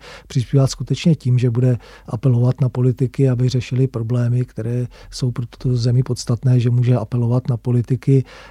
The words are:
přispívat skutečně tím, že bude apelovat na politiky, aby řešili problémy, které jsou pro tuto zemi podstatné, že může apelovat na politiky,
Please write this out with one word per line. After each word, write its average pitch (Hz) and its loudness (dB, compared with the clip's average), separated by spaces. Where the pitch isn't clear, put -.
přispívat 135 0
skutečně 139 0
tím, 123 0
že 123 2
bude 123 0
apelovat 123 0
na 131 2
politiky, 127 0
aby 127 0
řešili 127 -2
problémy, 120 -2
které 120 -6
jsou - -4
pro 120 -8
tuto 127 -4
zemi 120 2
podstatné, 123 0
že 120 0
může 123 2
apelovat 120 -2
na 123 -2
politiky, 127 0